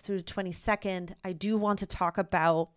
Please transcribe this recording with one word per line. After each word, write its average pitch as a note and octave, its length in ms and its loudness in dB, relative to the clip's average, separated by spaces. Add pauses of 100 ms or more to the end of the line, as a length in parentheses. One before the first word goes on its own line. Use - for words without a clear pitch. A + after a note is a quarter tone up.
through G3+ 160 -4
the F3 60 -6
twenty-second, F#3+ 920 -2 (100)
I F#3 80 -4
do G3+ 240 0
want G#3 220 2
to G3 80 -4
talk - 300 0
about E3 600 2